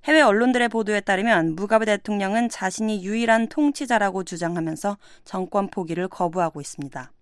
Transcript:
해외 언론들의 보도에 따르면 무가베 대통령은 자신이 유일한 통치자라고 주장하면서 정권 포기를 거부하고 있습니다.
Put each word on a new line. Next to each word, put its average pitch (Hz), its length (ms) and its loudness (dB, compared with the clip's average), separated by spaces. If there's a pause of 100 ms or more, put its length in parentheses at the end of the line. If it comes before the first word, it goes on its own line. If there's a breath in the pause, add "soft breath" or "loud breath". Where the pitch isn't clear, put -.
해외 311 160 6
언론들의 233 480 4
보도에 214 320 0
따르면 190 540 2
무가베 214 300 2
대통령은 208 640 0
자신이 208 540 -4
유일한 226 440 2
통치자라고 226 760 0
주장하면서 170 760 -4 (280 soft breath)
정권 196 440 -4
포기를 180 380 -4
거부하고 170 540 -2
있습니다. 139 500 -12 (100)